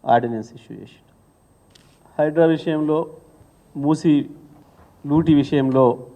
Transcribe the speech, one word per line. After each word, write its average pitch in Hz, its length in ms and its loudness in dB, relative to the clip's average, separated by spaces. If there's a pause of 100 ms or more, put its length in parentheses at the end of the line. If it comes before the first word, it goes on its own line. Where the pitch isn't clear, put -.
ఆర్డినెన్స్ 120 460 -2
ఇష్యూ - 240 -20
చేసిండు. - 340 -20 (1080)
హైడ్రా 156 240 2
విషయంలో, 156 680 -2 (640)
మూసీ 147 480 0 (800)
లూటీ 156 280 2
విషయంలో 131 840 2